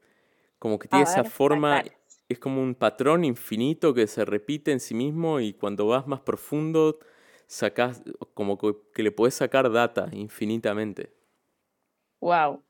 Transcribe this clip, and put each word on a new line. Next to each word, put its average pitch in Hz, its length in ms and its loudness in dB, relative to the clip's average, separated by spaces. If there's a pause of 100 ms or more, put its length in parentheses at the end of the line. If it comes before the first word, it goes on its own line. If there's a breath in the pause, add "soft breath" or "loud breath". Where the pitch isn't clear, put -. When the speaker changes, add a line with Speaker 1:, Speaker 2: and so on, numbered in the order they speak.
(600)
Speaker 1:
como 107 180 -2
que - 100 -10
Speaker 2:
A - 20 -20
Speaker 1:
tiene - 140 6
esa 160 200 2
Speaker 2:
ver, 226 80 -4
Speaker 1:
forma 147 440 2
Speaker 2:
fractales. - 220 -4 (360)
Speaker 1:
Es - 60 -10
como 135 240 -4
un 127 100 -2
patrón 135 520 2
infinito 131 680 0
que 117 140 4
se 107 180 -2
repite 139 460 -2
en 131 80 0
sí 113 160 -10
mismo 151 440 -2
y 107 140 -2
cuando 104 340 -2
vas 127 200 0
más 135 140 -6
profundo, 156 800 0 (460 soft breath)
sacás, 120 560 -2 (320)
como 101 240 -2
que, 104 180 0 (180)
que 110 100 -2
le 104 80 2
podés 113 240 2
sacar 131 360 2
data 113 400 0
infinitamente. 107 1000 -6 (1080)
Speaker 2:
Guau, 156 500 2